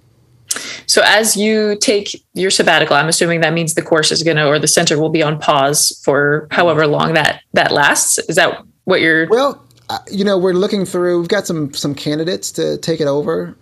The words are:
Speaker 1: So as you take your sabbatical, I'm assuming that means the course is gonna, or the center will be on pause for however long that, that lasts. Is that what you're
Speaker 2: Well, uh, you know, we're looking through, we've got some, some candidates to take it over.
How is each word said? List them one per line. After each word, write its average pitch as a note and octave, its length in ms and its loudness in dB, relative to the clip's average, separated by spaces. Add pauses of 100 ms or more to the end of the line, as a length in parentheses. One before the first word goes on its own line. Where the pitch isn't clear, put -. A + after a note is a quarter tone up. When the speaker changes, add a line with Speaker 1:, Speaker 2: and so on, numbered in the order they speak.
(880)
Speaker 1:
So - 180 4
as G#3+ 320 2
you G#3+ 440 0
take G3+ 420 -2 (120)
your F#3 160 -2
sabbatical, D#3 460 2
I'm D3 120 2
assuming E3+ 320 0
that D#3 140 2
means E3 200 -2
the E3+ 80 -2
course D#3 280 2
is D#3 120 -2
gonna, D3+ 240 2
or D3 120 2
the D#3 100 0
center E3 320 2
will D#3 100 0
be D#3+ 120 0
on D3+ 160 0
pause D3 680 0
for C#3+ 460 2
however D#3+ 360 2
long D3+ 280 0
that, D3+ 260 -2 (140)
that - 180 2
lasts. - 460 2
Is - 180 -4
that D#3 260 0 (220)
what F#3 160 2
you're D#3+ 280 2
Speaker 2:
Well, B3+ 360 0 (260)
uh, - 100 -8 (100)
you G3+ 140 -2
know, G3+ 120 2
we're F#3 160 0
looking G3 320 -2
through, F3 360 -2
we've E3+ 80 -6
got G3+ 180 -2
some, D3+ 260 -4
some D3 220 -6
candidates D#3+ 580 -6
to D#3 260 -4
take D#3+ 220 -4
it D#3 60 0
over. E3 560 -4